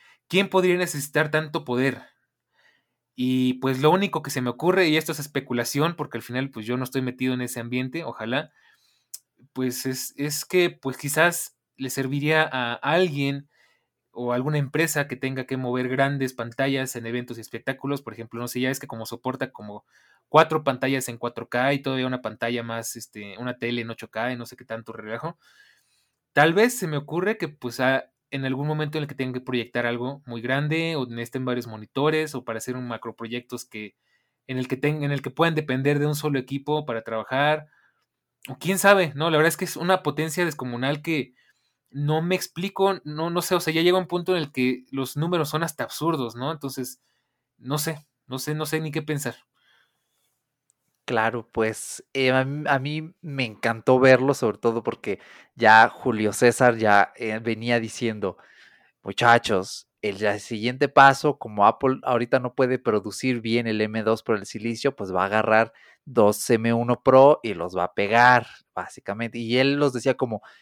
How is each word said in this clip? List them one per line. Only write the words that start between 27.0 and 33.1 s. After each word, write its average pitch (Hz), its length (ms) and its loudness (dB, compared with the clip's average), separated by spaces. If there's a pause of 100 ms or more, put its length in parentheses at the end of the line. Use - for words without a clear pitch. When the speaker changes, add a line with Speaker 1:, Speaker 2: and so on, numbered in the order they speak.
Speaker 1:
que, 165 120 -6
pues, 123 300 -10
ah, 135 320 2 (200)
en 135 140 -6
algún 135 220 -4
momento 151 300 -4
en 151 60 -2
el 143 40 -8
que 147 80 -12
tengan 127 180 -6
que 123 80 -6
proyectar 120 460 -4
algo 123 380 -6
muy 117 160 -8
grande 151 540 -2
o 131 120 -4
necesiten 120 380 -6
varios 123 220 -4
monitores 143 680 -2
o 120 100 -8
para 113 140 -6
hacer 127 180 -8
un 127 100 -8
macroproyectos 117 800 -10